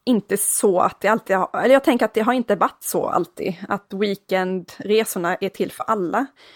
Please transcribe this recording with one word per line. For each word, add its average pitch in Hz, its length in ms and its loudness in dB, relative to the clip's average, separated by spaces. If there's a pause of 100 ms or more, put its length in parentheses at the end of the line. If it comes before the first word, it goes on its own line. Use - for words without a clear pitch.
inte 208 320 2
så 190 440 2
att - 200 0
det 196 80 0
alltid 202 280 0
har, 170 240 -2
eller 233 140 6
jag 269 100 4
tänker 240 200 2
att 220 100 -4
det 220 60 0
har 226 120 2
inte 233 240 0
varit 202 280 -2
så - 220 -2
alltid, - 480 -2 (140)
att - 260 -6
weekendresorna 185 1500 -2
är 190 80 -2
till - 240 -6
för - 120 -10
alla. 214 420 -2 (280)